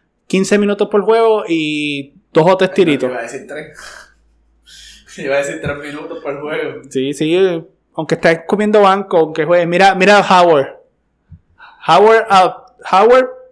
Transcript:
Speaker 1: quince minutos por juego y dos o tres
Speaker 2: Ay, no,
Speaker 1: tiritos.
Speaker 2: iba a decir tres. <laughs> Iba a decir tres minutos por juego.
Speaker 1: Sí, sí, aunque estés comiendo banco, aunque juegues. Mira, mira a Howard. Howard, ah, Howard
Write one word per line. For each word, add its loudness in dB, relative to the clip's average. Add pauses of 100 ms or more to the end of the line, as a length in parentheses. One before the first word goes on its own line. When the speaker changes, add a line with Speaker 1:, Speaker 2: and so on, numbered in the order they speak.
(280)
Speaker 1:
quince 0
minutos -2
por -2
juego 0
y -6 (180)
dos 2
o 4
tres 0
Speaker 2:
Ay, -16
no, -10
Speaker 1:
tiritos. 0
Speaker 2:
iba -8
a -10
decir -14
tres. -16 (1400)
<laughs> -
Iba -4
a 0
decir -6
tres -8
minutos -14
por -10
juego. -10
Speaker 1:
Sí, -6
sí, -4 (600)
aunque -4
estés 0
comiendo 0
banco, 2
aunque 0
juegues. 0
Mira, 2
mira 4
a 2
Howard. 2 (1200)
Howard, 4
ah, 2 (260)
Howard 4 (240)